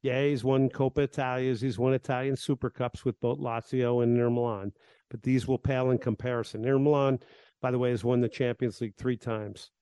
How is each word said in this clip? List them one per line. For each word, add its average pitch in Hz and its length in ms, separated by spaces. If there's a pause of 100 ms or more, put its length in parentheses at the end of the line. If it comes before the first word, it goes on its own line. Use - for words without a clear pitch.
Yeah, 135 220
he's 143 200
won 135 260
Coppa 135 300
Italias, 127 600
he's 123 160
won 131 160
Italian 131 420
Super 131 340
Cups - 360
with 123 140
both 127 180
Lazio 120 640
and 120 120
Inter 120 180
Milan, 113 400 (400)
but 113 100
these 131 240
will 131 140
pale 131 320
in 120 80
comparison. 117 640
Inter 135 180
Milan, 139 400 (420)
by 127 80
the 127 80
way, 123 140
has 110 120
won 123 180
the 120 80
Champions 120 520
League 107 140
three 127 220
times 110 520 (120)